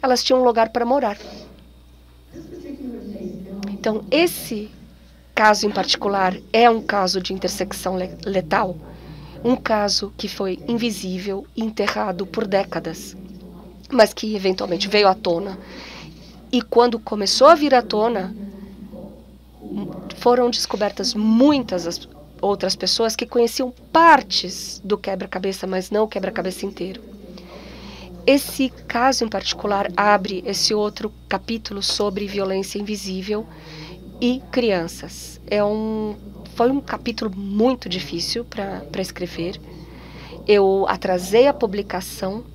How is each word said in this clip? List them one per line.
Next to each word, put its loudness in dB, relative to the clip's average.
elas 4
tinham 4
um 4
lugar 6
para 0
morar. 2
Então, -4
esse 0
caso 6
em 2
particular 0
é 8
um 2
caso 0
de -6
intersecção -4
le-, -4
letal, 0
um 4
caso 0
que -6
foi -4
invisível -4
e -2
enterrado -2
por -4
décadas, -4
mas 6
que -4
eventualmente 0
veio 6
à 6
tona. -2
E 4
quando 4
começou 4
a 12
vir 2
à 6
tona, -2
foram 6
descobertas -2
muitas 4
as -8
outras 0
pessoas 0
que -4
conheciam 0
partes 4
do -2
quebra-cabeça, -4
mas -2
não 2
o 0
quebra-cabeça -4
inteiro. -8
Esse 2
caso 2
em -6
particular -2
abre 2
esse -2
outro -2
capítulo -6
sobre -2
violência -4
invisível -6
e 0
crianças. -2
É 2
um, -2
foi 4
um 2
capítulo -6
muito 0
difícil -6
pra, -8
pra -4
escrever. -6
Eu 6
atrasei 4
a 4
publicação -4